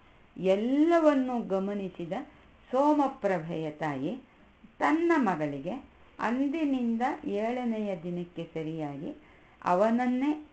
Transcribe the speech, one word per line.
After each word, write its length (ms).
ಎಲ್ಲವನ್ನೂ 1040
ಗಮನಿಸಿದ 720
ಸೋಮಪ್ರಭೆಯ 1000
ತಾಯಿ 460
ತನ್ನ 380
ಮಗಳಿಗೆ 720
ಅಂದಿನಿಂದ 840
ಏಳನೆಯ 800
ದಿನಕ್ಕೆ 520
ಸರಿಯಾಗಿ 600
ಅವನನ್ನೇ 880